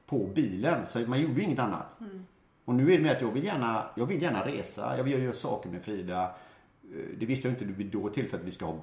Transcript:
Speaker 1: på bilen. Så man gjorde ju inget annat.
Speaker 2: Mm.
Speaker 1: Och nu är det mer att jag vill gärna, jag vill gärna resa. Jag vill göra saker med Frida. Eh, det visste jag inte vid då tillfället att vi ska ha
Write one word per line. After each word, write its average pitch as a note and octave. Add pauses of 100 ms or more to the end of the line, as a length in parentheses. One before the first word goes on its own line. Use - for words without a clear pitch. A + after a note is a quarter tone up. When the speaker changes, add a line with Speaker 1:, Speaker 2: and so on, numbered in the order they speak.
Speaker 1:
på G#2+
bilen. A#2
Så -
man B2
gjorde D3+
ju F3
inget D3
annat. G#2
Speaker 2:
Mm. F#3+ (380)
Speaker 1:
Och B2
nu C#3
är F3
det D3+
mer C#3+
att -
jag A2
vill C#3+
gärna, A#2+
jag A#2+
vill E3+
gärna A#2
resa. B2+
Jag B2+
vill C3+
göra B2
saker -
med F2
Frida. F#2
Eh, F#2 (880)
det -
visste B2+
jag B2+
inte G#2+
vid G2
då G2+
tillfället G#2
att F2+
vi F2+
ska F#2
ha E2